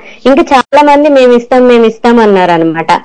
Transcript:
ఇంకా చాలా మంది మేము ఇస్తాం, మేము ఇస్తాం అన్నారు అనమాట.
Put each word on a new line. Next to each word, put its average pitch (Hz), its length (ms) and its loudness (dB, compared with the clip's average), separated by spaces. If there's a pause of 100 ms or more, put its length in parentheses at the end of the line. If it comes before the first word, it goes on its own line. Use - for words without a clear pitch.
(260)
ఇంకా 277 160 2 (100)
చాలా 285 300 0
మంది 294 260 0
మేము 254 240 2
ఇస్తాం, 247 360 0
మేము 233 160 2
ఇస్తాం 233 360 -2
అన్నారు 190 300 0
అనమాట. 165 420 -4 (120)